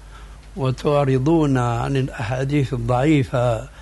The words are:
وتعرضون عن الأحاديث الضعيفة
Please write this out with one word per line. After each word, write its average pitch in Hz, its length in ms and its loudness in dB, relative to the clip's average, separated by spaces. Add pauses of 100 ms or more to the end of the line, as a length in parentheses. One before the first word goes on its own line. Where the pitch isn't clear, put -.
(560)
وتعرضون 139 1000 2
عن 120 380 0
الأحاديث 131 760 -2
الضعيفة 123 960 0 (140)